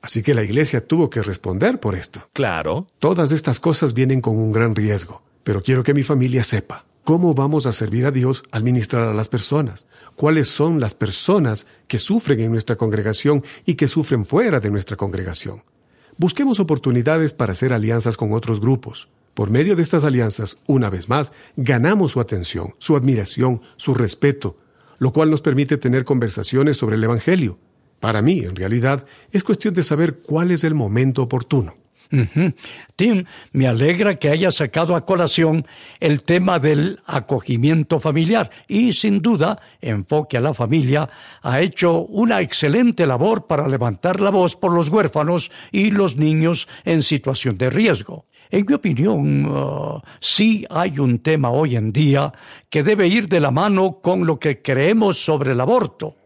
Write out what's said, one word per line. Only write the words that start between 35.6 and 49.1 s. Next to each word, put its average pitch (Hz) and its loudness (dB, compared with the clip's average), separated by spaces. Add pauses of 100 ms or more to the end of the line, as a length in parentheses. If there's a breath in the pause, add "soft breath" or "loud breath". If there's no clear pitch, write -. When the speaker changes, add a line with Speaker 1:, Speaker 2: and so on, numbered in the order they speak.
Speaker 3:
el 151 2
tema 180 2
del 151 0
acogimiento 139 0
familiar 165 0 (160 loud breath)
y, 220 2
sin 202 0
duda, 185 0 (200 loud breath)
Enfoque 127 -4
a - 0
la 139 0
Familia 135 0 (320 loud breath)
ha 127 0
hecho 170 0
una 208 0
excelente 190 2
labor 156 0
para 143 -2
levantar 131 -2
la 196 2
voz 185 2
por 180 0
los 170 2
huérfanos 165 0 (200 loud breath)
y 202 2
los 196 0
niños 156 0 (160 loud breath)
en 165 2
situación 135 -2
de 127 0
riesgo. 151 -2 (240 soft breath)
En 202 0
mi 254 0
opinión, 147 0